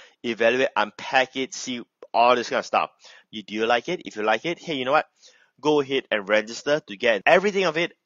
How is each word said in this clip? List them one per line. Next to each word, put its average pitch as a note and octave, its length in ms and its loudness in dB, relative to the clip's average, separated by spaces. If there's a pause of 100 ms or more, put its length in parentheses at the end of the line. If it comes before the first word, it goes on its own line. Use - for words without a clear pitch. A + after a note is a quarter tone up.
(220)
evaluate, A#2+ 540 0
unpack B2+ 600 -2
it, C3 180 -6
see B2 280 -10 (300)
all A#2+ 240 4
this A#2 140 -2
kind A#2+ 100 -2
of - 60 -6
stuff. F2 240 0 (400)
You, G#2+ 120 -14
do G2 120 -12
you A2 120 -2
like A#2+ 220 0
it? F3 160 -6
If - 120 -14
you G#2+ 60 -6
like A2 220 0
it, E3 140 -6
hey, E3 160 -8
you B2+ 100 -4
know C3 80 -2
what? D#3 140 2 (540)
Go D3 200 2
ahead C3+ 300 -2
and G#2 180 -2
register A2+ 520 0
to G#2 160 -14
get A2 300 0
everything F#3 380 4
of D#3 120 -2
it, E3+ 160 -2 (140)